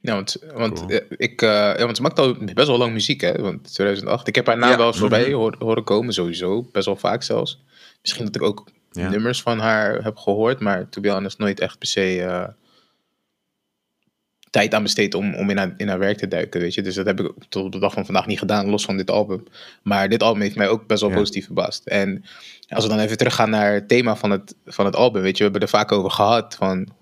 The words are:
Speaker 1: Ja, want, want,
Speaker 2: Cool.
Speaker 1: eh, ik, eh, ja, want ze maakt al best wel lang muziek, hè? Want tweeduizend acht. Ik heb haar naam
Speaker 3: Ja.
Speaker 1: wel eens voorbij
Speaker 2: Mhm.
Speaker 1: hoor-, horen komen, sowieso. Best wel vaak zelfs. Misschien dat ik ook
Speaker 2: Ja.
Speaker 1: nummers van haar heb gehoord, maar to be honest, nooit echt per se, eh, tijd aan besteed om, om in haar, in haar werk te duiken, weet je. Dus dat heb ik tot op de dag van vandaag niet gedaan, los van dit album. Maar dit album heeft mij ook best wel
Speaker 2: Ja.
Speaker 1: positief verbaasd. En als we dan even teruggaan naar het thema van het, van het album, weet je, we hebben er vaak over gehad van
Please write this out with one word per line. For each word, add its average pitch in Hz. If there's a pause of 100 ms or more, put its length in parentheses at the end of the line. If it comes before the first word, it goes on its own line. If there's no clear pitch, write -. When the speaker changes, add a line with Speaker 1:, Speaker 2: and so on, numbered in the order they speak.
Speaker 1:
Ja, 113
want, 98 (180)
want, 113
Speaker 2:
Cool. 87
Speaker 1:
eh, 107 (160)
ik, -
eh, 113
ja, 104
want 117
ze -
maakt -
al 131 (180)
best 127
wel 123
lang 120
muziek, 113
hè? 85 (100)
Want 92
tweeduizend 98
acht. 113
Ik 104
heb 123
haar 117
naam 120
Speaker 3:
Ja. 127
Speaker 1:
wel 117
eens 117
voorbij 110
Speaker 2:
Mhm. 139
Speaker 1:
hoor-, 113
horen 113
komen, 110
sowieso. 92
Best 98
wel 98
vaak 110
zelfs. - (380)
Misschien -
dat 104
ik -
ook - (200)
Speaker 2:
Ja. 87
Speaker 1:
nummers 110
van 117
haar 110
heb 107
gehoord, 110
maar 98
to -
be 101
honest, 98
nooit 101
echt -
per -
se, 92
eh, 90 (2000)
tijd 104
aan 107
besteed 101
om, 101
om 98
in 98
haar, 95
in 104
haar 92
werk 101
te 98
duiken, 87
weet 87
je. 104
Dus 95
dat 95
heb 98
ik 90 (160)
tot 98
op 95
de 95
dag 98
van 98
vandaag 98
niet 104
gedaan, 101
los 104
van 98
dit 95
album. 104 (380)
Maar 98
dit 107
album 107
heeft 101
mij 104
ook 107
best 104
wel 104
Speaker 2:
Ja. 92
Speaker 1:
positief 98
verbaasd. -
En 98 (440)
als 113
we 107
dan 107
even 107
teruggaan 113
naar 104
het 104
thema 120
van 104
het, 98 (120)
van -
het 98
album, 113
weet 95
je, 104
we 104
hebben 98
er 101 (100)
vaak 107
over 98
gehad 110
van 92 (140)